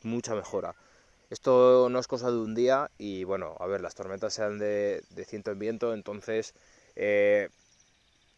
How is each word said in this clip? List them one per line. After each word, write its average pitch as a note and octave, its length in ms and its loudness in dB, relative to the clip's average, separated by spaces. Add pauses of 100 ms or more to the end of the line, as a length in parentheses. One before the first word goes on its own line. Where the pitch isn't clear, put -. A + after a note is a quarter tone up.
mucha A#2 320 -4
mejora. F#2 400 -6 (540)
Esto B2+ 600 6
no B2 80 0
es B2 100 -2
cosa B2 220 -4
de A#2+ 80 0
un A2 160 -4
día C3 440 2
y, G2 260 -8
bueno, F2+ 360 -4
a F2+ 60 -6
ver, F#2+ 160 -2
las - 140 -10
tormentas G2 380 -8
se - 100 -8
dan G#2 160 -4
de, G#2 500 0
de F#2 160 -14
ciento G#2+ 260 -8
en G2 80 -6
viento, A2+ 340 -4
entonces, G#2+ 600 -8 (420)
eh, G#2 540 2 (880)